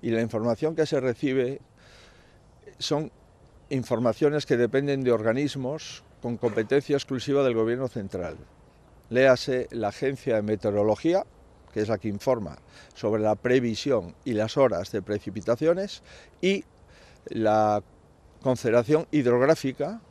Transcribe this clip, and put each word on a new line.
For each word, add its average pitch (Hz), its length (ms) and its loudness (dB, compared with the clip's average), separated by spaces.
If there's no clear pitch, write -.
Y 117 80 -4
la 113 100 0
información 117 540 -2
que 156 100 2
se 147 140 0
recibe 131 640 -2
son 151 320 -4
informaciones 131 800 0
que 131 100 2
dependen 135 480 0
de 123 80 4
organismos 131 920 -2
con 120 180 -4
competencia 123 580 0
exclusiva 139 480 0
del 123 100 2
gobierno 117 320 0
central. 92 500 -8
Léase 127 600 2
la 110 180 -4
Agencia 135 460 -4
de 107 80 0
Meteorología, 107 840 0
que 110 80 -4
es 107 80 -2
la 110 100 -2
que 110 100 -6
informa 104 500 -4
sobre 107 260 0
la 107 140 2
previsión 120 880 0
y 127 80 -4
las 107 240 -2
horas 107 340 2
de 101 120 -6
precipitaciones, 117 1000 -4
y 190 240 0
la 107 540 2
Confederación 127 680 2
Hidrográfica 139 880 2